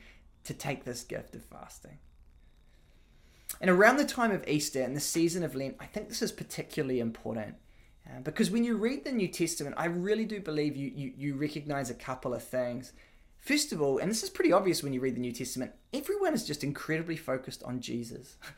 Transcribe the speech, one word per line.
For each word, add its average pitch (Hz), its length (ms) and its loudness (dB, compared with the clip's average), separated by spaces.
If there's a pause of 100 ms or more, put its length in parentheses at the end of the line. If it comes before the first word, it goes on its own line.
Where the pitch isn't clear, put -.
(420)
to 151 120 -8
take 143 300 -6
this 123 200 -8
gift - 320 -8
of - 80 -14
fasting? - 540 -18 (1600)
And 190 100 6
around 214 280 10
the 277 60 6
time 233 280 2
of - 160 -2
Easter 147 340 2
and 127 140 -2
the 147 40 -2
season 165 440 2
of 135 100 -4
Lent, 135 240 -4
I - 80 -14
think 214 220 -8
this - 140 -4
is 202 100 0
particularly 139 680 -2
important, 113 560 -4 (540)
uh, 127 140 -12
because 165 280 2
when 233 140 2
you 233 120 2
read 247 280 0
the 285 80 -4
New 196 160 2
Testament, 156 500 -2
I 156 60 0
really 185 400 2
do 214 160 -4
believe 151 360 0
you, 139 160 -4
you, 139 240 -6
you 143 200 -2
recognize 143 540 -2
a 117 40 -4
couple 127 400 -4
of - 80 -6
things. 123 500 -4 (480)
First 294 320 2
of 170 80 -2
all, 135 180 4
and 170 120 2
this 226 140 0
is 381 60 -4
pretty 359 220 4
obvious 185 300 6
when 139 100 -2
you 127 80 0
read 131 140 0
the 123 60 -4
New 120 120 -2
Testament, 127 400 -4 (220)
everyone 359 400 2
is 208 100 2
just 147 200 -4
incredibly 160 520 -2
focused 131 460 -4
on 127 180 -4
Jesus. 120 560 -6 (220)